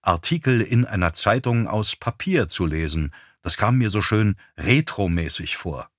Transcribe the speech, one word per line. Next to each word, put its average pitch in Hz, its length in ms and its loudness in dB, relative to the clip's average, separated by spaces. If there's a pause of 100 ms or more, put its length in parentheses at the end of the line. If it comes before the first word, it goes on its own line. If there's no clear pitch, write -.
Artikel 120 580 0
in 120 240 2
einer 87 300 0
Zeitung 117 520 0
aus 107 300 -4
Papier 139 500 -2
zu - 180 -2
lesen. 78 480 -2 (300)
Das - 140 -2
kam 117 220 2
mir 110 120 2
so 101 120 0
schön 107 340 2 (200)
retromäßig 87 1000 0
vor. 71 320 -8 (100)